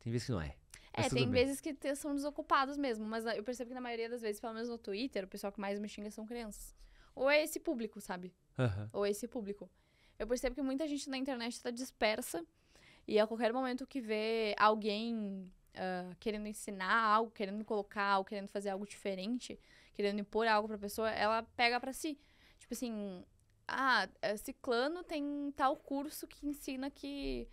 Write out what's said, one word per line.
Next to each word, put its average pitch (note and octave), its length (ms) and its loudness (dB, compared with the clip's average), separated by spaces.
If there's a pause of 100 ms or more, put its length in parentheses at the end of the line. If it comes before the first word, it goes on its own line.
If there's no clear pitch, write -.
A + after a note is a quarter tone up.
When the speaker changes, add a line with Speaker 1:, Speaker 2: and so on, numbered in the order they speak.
Speaker 1:
Tem A#2 120 -2
vezes A#2+ 140 0
que B2+ 60 -2
não G2 80 0
é. D2+ 160 -6 (400)
Mas C#4+ 100 4
Speaker 2:
É, - 20 0
Speaker 1:
tudo B3+ 100 2
Speaker 2:
tem B3 120 4
Speaker 1:
bem. B3+ 140 6
Speaker 2:
vezes C4+ 160 0
que D#4 140 -4
te-, C#4 200 -2
são C#4+ 200 -2
desocupados C#4+ 640 2
mesmo. A#3+ 280 0
Mas A3 220 -4
eu G#3+ 180 -2
percebo B3 240 -6
que B3 60 -10
na B3+ 60 -8
maioria A#3 280 -4
das A#3+ 140 -6
vezes, G#3 180 -2
pelo A3+ 140 -6
menos A#3 140 -4
no A#3 100 -6
Twitter, G#3+ 460 -4
o F#3+ 40 -10
pessoal G3+ 240 -6
que - 80 -8
mais G3+ 180 -2
me G#3 100 -6
xinga G#3 220 -10
são A3 160 -10
crianças. A3+ 480 -10 (400)
Ou C4 160 4
é D4+ 120 8
esse D#4 180 -4
público, A3+ 400 -2
sabe? F3+ 320 -8 (260)
Speaker 1:
Aham. G#2+ 340 2
Speaker 2:
Ou G3+ 120 2
é G3+ 60 4
esse G#3 180 -4
público. G3+ 400 -8 (500)
Eu G#3+ 80 -4
percebo B3+ 280 0
que D4 80 -4
muita C4+ 260 0
gente C#4+ 220 -4
na C4 60 -2
internet B3 460 -4
tá B3 80 -4
dispersa. B3 720 -2 (640)
E G#3 120 4
a G#3+ 80 8
qualquer A3 260 2
momento C4 340 0
que - 140 -6
vê A3 580 0
alguém, G#3+ 920 2 (240)
ah, F#3 440 -4
querendo G#3 300 -4
ensinar G3 440 -4
algo, A3+ 380 6
querendo G#3 340 -4
colocar G#3 400 -2
algo, G3 240 4
querendo G3+ 200 -6
fazer G3+ 220 -2
algo G3 160 -4
diferente, G3+ 720 -4 (360)
querendo G3+ 260 2
impor A3 280 2
algo G#3+ 200 6
pra G#3+ 100 -6
pessoa, G#3 320 -2
ela A3 320 4 (140)
pega A#3+ 240 4
pra C4 120 -4
si. D4 260 -4 (400)
Tipo - 160 -10
assim, G#3 500 -6 (420)
"Ah, B3 420 4 (120)
é, G#3 160 2
ciclano C4+ 680 0
tem C#4+ 540 -4
tal C#4 200 4
curso C#4+ 500 -6
que - 200 -12
ensina C4+ 440 -4
que C#4 640 -6